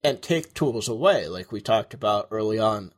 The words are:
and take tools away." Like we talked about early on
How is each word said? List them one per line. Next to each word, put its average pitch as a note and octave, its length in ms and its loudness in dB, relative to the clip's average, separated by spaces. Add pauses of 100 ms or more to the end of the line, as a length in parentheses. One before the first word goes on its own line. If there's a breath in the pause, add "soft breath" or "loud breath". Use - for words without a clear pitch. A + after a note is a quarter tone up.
and C#3 180 0
take E3 320 -2
tools A#2 340 -2
away." A#2+ 380 2
Like F2+ 240 -10
we G#2 100 -8
talked A2 320 0
about G#2 380 0
early A2 280 -2
on G#2+ 400 0